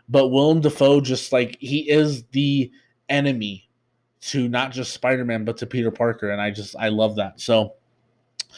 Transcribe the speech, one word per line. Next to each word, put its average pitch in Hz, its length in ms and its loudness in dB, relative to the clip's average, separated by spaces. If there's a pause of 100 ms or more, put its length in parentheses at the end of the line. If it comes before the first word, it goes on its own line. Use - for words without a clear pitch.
But 135 200 4
Willem 151 340 4
Dafoe, 143 400 4
just, 127 300 -4
like, 123 280 -2
he 143 300 -4
is 147 360 2
the 139 460 0 (380)
enemy 127 580 -2 (540)
to 127 280 -2
not 127 220 -2
just 123 220 -8
Spider-Man, 120 520 -2
but 117 120 -6
to 117 80 -8
Peter 117 240 -2
Parker. 110 400 -2
And 101 100 -4
I 104 120 -4
just, 101 260 -12
I 110 120 -2
love 107 260 0
that. 98 240 -6
So 110 340 0 (840)